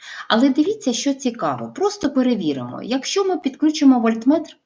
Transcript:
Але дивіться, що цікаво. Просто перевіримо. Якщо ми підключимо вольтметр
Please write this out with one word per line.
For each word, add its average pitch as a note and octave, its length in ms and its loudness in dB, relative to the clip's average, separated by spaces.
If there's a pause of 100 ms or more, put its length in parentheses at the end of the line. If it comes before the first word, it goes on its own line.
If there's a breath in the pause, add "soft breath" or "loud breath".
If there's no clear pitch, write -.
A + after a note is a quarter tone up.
(280 loud breath)
Але A#3+ 220 4
дивіться, D4+ 440 0
що C#4 200 -2
цікаво. A3+ 640 -4
Просто F#4+ 340 -2
перевіримо. F3+ 760 -2
Якщо C4+ 420 -2
ми F#4 120 0
підключимо C#4 640 2
вольтметр A3+ 680 0